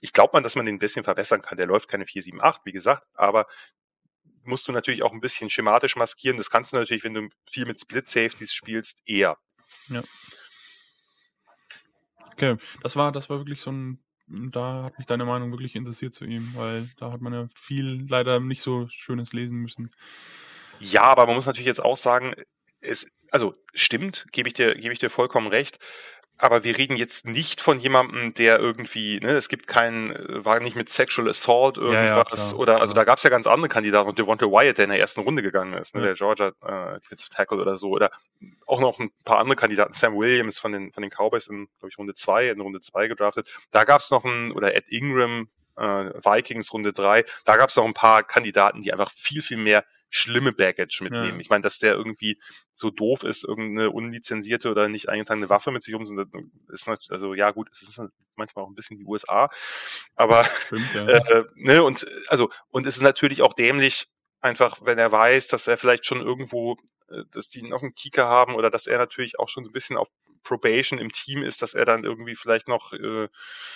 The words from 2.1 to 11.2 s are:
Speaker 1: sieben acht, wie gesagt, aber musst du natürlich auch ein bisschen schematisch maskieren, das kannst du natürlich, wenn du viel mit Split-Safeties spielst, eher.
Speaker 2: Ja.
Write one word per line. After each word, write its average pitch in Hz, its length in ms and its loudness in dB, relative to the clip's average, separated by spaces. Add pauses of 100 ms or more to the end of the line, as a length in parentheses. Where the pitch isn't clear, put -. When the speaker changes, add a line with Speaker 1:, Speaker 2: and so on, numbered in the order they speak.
Speaker 1:
sieben 87 220 -16
acht, 151 200 2
wie 92 100 -14
gesagt, 98 420 -2
aber 104 320 2 (960)
musst 123 240 -4
du - 40 -6
natürlich 120 300 -4
auch 117 120 0
ein 113 60 -14
bisschen 117 300 -4
schematisch 113 460 2
maskieren, 123 420 -2
das 104 140 -6
kannst 117 220 0
du 135 40 -2
natürlich, 117 260 -2
wenn 113 120 -8
du 107 120 -8 (220)
viel 127 160 -8
mit 117 160 -8
Split-Safeties - 720 -4
spielst, - 540 -8
eher. 98 280 0 (520)
Speaker 2:
Ja. 120 160 -10 (2250)